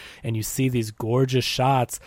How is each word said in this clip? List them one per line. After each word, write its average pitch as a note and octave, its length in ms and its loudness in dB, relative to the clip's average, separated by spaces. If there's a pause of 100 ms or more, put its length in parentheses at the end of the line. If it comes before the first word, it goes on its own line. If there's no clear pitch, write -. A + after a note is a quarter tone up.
(240)
and A2+ 140 -2
you A2 60 -4
see C3+ 260 0
these A2+ 220 0
gorgeous B2 540 2
shots, B2+ 600 0